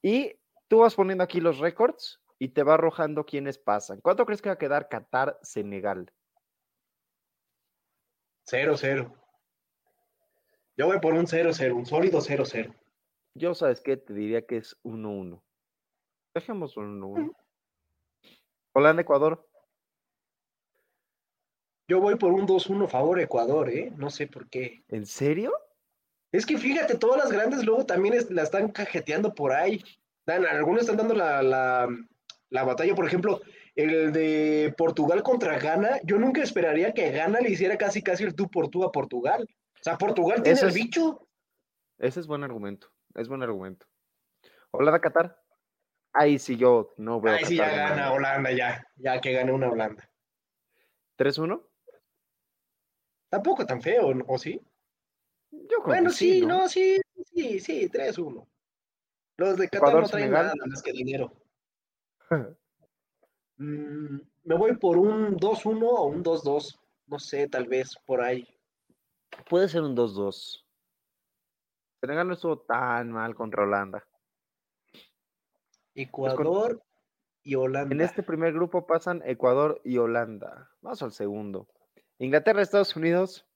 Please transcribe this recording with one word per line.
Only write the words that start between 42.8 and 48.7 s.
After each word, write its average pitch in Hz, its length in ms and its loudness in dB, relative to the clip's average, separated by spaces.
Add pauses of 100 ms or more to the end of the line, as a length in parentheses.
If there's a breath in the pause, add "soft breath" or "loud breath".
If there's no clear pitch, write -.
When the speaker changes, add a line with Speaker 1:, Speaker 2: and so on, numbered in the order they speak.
Speaker 1:
es 117 120 -8
buen 135 160 -8
argumento. 95 420 -8 (880 soft breath)
Holanda, 156 280 2
Qatar. 170 420 0 (720)
Ahí 147 260 4
sí 127 180 -6
yo 120 400 4
no 110 240 -6
veo 110 140 2
Speaker 2:
Ahí 101 100 -2
sí 110 120 0
Speaker 1:
Qatar 156 140 2
Speaker 2:
ya 147 60 -2
Speaker 1:
ganando. 147 240 0
Speaker 2:
gana 135 120 -2
Holanda, 139 380 0
ya. 123 320 -4 (140)